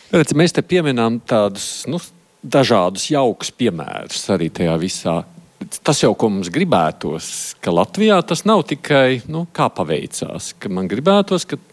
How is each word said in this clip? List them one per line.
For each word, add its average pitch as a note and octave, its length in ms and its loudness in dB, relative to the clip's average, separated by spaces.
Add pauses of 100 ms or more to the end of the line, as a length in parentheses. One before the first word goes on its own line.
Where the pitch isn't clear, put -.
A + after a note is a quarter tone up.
Redz, E3+ 260 2
mēs E3 220 4
te - 100 2
pieminām A#2+ 540 2
tādus, G#2 640 0
nu... E3 160 -4 (420)
Dažādus A2 680 2
jaukus - 400 0
piemērus - 800 -6
arī E2+ 200 0
tajā E2 280 0
visā. E2+ 400 -2 (600)
Tas - 220 0
jau, A#2 160 4
ko A2+ 160 0
mums F#2+ 180 -4
gribētos, E2+ 1080 -2
ka F2+ 160 -2
Latvijā F#3 480 2
tas - 260 -4
nav F#3 160 4
tikai, C3 640 2
nu, D#3+ 260 -6
kā C#3 180 0
paveicās, - 840 -6
ka - 160 -8
man F#3 180 -2
gribētos, G3 560 2
ka - 140 -8 (140)